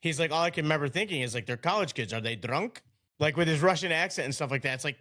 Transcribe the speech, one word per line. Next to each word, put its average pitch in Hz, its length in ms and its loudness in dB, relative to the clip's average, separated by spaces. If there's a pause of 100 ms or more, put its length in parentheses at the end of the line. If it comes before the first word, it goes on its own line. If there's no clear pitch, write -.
he's 160 200 -2
like, 165 100 2
All 160 120 2
I 170 80 4
can 170 140 -2
remember 151 240 2
thinking 175 340 -2
is, 120 120 -4
like, 117 120 -4
they're 123 100 -4
college 180 380 0
kids. 107 180 -4
Are 113 80 -2
they 113 160 -2
drunk? 135 460 -4 (360)
Like, 151 180 2
with 165 120 4
his 156 120 2
Russian 175 320 4
accent 165 340 0
and 135 80 -2
stuff - 160 -4
like 131 120 -2
that. 131 160 -2 (240)